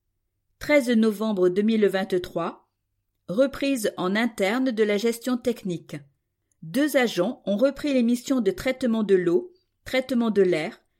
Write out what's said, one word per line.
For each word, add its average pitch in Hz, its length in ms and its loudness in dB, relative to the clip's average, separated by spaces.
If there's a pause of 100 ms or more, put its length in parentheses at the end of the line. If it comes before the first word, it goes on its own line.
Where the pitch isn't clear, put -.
(580)
Treize 285 320 2
novembre 214 600 2
deux 185 120 0
mille 214 240 2
vingt-trois. 185 800 -2 (600)
Reprise 262 680 0
en 185 180 -2
interne 233 560 0
de 220 120 0
la 208 140 0
gestion 233 400 -2
technique. 196 580 -6 (680)
Deux 269 340 0
agents 226 480 0
ont 196 100 -2
repris 277 380 0
les 254 100 2
missions 240 380 0
de 190 100 0
traitement 226 520 -2
de 196 120 4
l'eau, 175 380 0 (320)
traitement 254 460 -2
de 196 100 2
l'air, 175 400 0 (180)